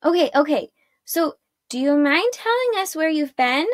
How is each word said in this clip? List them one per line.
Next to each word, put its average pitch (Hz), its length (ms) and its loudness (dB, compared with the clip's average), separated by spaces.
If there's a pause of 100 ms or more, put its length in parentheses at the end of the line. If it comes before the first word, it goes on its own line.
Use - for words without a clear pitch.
Okay, 339 300 2
okay, 294 360 0 (340)
so 320 300 -2 (340)
do 247 100 -8
you 285 180 2
mind 302 360 2
telling 466 500 -2
us 370 140 -8
where 320 120 0
you've 302 280 -2
been? 262 380 0